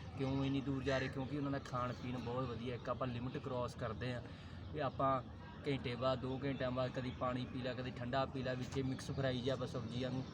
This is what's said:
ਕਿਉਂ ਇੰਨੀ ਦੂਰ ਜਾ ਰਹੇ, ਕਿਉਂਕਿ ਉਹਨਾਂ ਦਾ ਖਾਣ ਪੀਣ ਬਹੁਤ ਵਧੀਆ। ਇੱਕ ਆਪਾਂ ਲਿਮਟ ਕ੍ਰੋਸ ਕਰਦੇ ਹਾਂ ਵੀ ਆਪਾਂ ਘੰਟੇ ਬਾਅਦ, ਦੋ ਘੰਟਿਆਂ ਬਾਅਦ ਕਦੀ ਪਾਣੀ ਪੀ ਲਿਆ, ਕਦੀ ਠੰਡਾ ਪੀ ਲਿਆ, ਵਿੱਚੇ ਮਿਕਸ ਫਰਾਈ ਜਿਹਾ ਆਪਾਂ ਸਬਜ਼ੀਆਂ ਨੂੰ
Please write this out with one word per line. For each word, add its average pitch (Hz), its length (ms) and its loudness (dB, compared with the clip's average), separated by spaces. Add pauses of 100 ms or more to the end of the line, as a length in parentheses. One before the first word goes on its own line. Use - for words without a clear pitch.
(180)
ਕਿਉਂ 135 260 4
ਇੰਨੀ 135 160 4
ਦੂਰ 135 220 2
ਜਾ 131 160 4
ਰਹੇ, 131 100 2
ਕਿਉਂਕਿ 135 280 -2
ਉਹਨਾਂ 139 140 0
ਦਾ 139 80 2
ਖਾਣ 123 340 0
ਪੀਣ 123 260 -4
ਬਹੁਤ 123 260 0
ਵਧੀਆ। 120 300 -2
ਇੱਕ 117 140 -4
ਆਪਾਂ 127 180 0
ਲਿਮਟ 123 320 -2
ਕ੍ਰੋਸ 123 360 0
ਕਰਦੇ 120 400 -2
ਹਾਂ 120 60 -2 (520)
ਵੀ 151 80 0
ਆਪਾਂ 135 420 4 (460)
ਘੰਟੇ 131 260 2
ਬਾਅਦ, 127 240 4
ਦੋ 127 260 -2
ਘੰਟਿਆਂ 127 260 2
ਬਾਅਦ 127 200 2
ਕਦੀ 127 200 -2
ਪਾਣੀ 127 340 0
ਪੀ 123 180 -4
ਲਿਆ, 127 120 -2
ਕਦੀ 127 160 -4
ਠੰਡਾ 123 340 2
ਪੀ 131 180 -2
ਲਿਆ, 127 120 0
ਵਿੱਚੇ 127 280 0
ਮਿਕਸ 131 280 -2
ਫਰਾਈ 131 300 2
ਜਿਹਾ 131 140 2
ਆਪਾਂ 123 120 0
ਸਬਜ਼ੀਆਂ 123 440 -2
ਨੂੰ 131 240 0